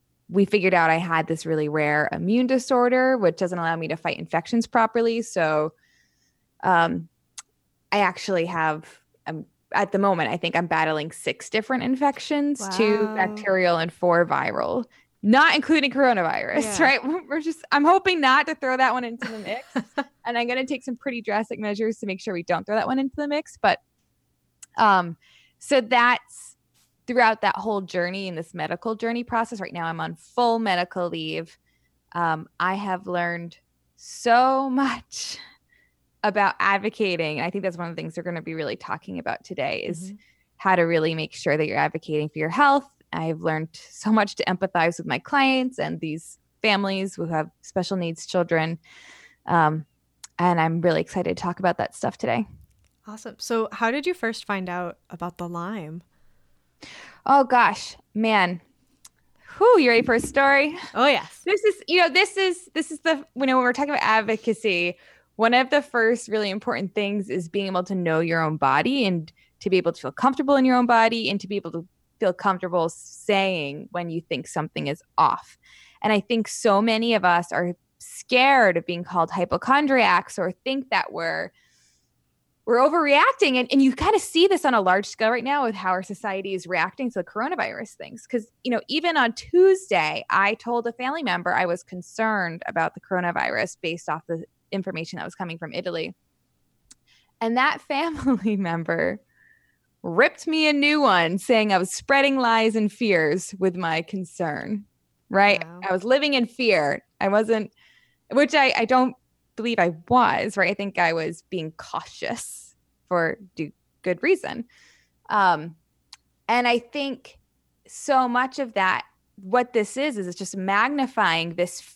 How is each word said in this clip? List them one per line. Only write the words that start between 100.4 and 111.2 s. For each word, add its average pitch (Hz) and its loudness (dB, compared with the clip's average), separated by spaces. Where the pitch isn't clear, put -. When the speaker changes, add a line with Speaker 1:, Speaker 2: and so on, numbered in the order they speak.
Speaker 1:
me 311 2
a 302 4
new 294 2
one 180 4
saying 214 2
I 190 4
was 180 0
spreading 277 2
lies 226 2
and 208 0
fears 175 0
with 180 0
my 165 -2
concern, 185 -6
right? 196 4
Speaker 2:
Wow. 170 -16
Speaker 1:
I - 0
was 185 -2
living 277 2
in 247 2
fear. 165 0
I 196 0
wasn't, 214 0
which 285 2
I, 269 4
I 226 0
don't 254 2
believe 226 -4
I 170 2
was, 233 2
right? 180 2
I 202 -2
think 202 -6
I 170 2
was 165 -6